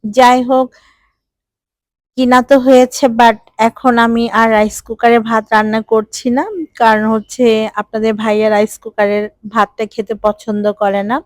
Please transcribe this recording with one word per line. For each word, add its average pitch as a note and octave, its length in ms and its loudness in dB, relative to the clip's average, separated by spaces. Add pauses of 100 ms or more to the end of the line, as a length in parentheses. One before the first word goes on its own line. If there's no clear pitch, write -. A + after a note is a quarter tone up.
যাই B3 380 2
হোক, C4 300 -2 (1400)
কিনা B3+ 260 2
তো C4+ 160 2
হয়েছে, B3+ 480 2
but A#3 300 2 (220)
এখন A#3 400 0
আমি A#3 320 0
আর A3+ 200 2
রাইস G#3+ 320 0
কুকারে A#3 360 0
ভাত A3 340 -2
রান্না G#3+ 300 0
করছি A3 480 -4
না, C4+ 140 -2 (320)
কারণ A3 340 2
হচ্ছে A3 640 -2
আপনাদের A3 400 -4
ভাইয়া G#3+ 360 -2
রাইস G#3+ 280 -2
কুকারের G#3 520 -4 (180)
ভাতটা G#3+ 380 -4
খেতে G#3+ 280 -8
পছন্দ G#3 580 -4
করে G3+ 300 -2
না। A#3+ 240 -4